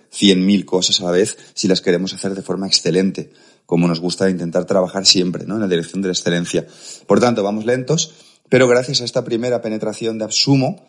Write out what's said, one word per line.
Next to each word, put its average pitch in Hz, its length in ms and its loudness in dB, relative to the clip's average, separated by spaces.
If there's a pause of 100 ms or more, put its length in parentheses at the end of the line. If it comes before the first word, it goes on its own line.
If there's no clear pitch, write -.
(120)
cien 95 340 4
mil 98 200 2
cosas - 340 0
a 90 60 -8
la 87 60 -2
vez 95 260 0 (160)
si - 160 -2
las 92 100 2
queremos 92 340 0
hacer 95 220 -6
de 92 60 -10
forma 92 260 -6
excelente, 90 640 0 (340)
como 87 220 2
nos 82 140 -2
gusta 90 280 0
intentar 87 360 -2
trabajar 95 400 0
siempre, 90 400 0
¿no? 98 100 -6
En 110 60 -2
la 101 60 -2
dirección 87 340 -2
de 95 80 -2
la 90 40 -2
excelencia. 87 540 -2 (400)
Por 101 140 4
tanto, 117 220 2
vamos 107 220 -4
lentos, 127 480 0 (360)
pero 127 180 6
gracias 127 320 2
a 123 60 -6
esta 117 180 -4
primera 117 380 -2
penetración 107 580 -6
de 107 60 -4
AppSumo, 135 640 0